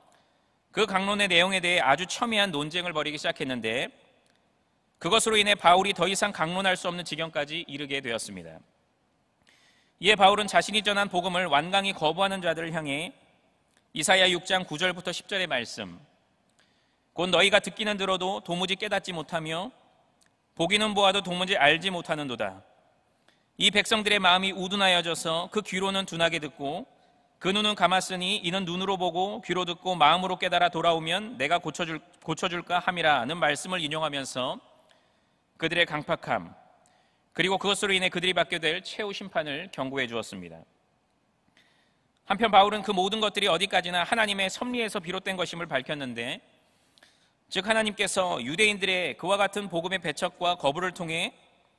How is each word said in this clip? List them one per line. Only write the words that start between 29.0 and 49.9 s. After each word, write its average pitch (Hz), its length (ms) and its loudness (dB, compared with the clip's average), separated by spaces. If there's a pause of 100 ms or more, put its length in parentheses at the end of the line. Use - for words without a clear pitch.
귀로 180 240 -2
듣고 175 300 -4
마음으로 175 420 4
깨달아 175 320 2
돌아오면 170 680 0
내가 143 200 0
고쳐줄, 160 420 -6 (240)
고쳐줄까 175 560 -4
함이라"는 160 560 2
말씀을 170 460 0
인용하면서 147 800 -4 (960)
그들의 165 280 2
강팍함, 147 720 -4 (800)
그리고 185 240 0
그것으로 196 340 0
인해 185 160 2
그들이 180 260 0
받게 170 260 0
될 160 220 -2
최후 202 300 -8
심판을 170 600 -6
경고해 135 340 -4
주었습니다. 101 500 -8 (1700)
한편 202 260 0
바울은 208 320 6
그 208 100 -4
모든 196 280 -2
것들이 208 280 0
어디까지나 175 580 0
하나님의 202 440 0
섭리에서 233 520 -6
비롯된 185 340 -6
것임을 170 300 -6
밝혔는데, 135 720 -6 (1120)
즉, 190 180 -4
하나님께서 202 760 0
유대인들의 180 760 0
그와 190 180 0
같은 202 320 0
복음의 180 320 -4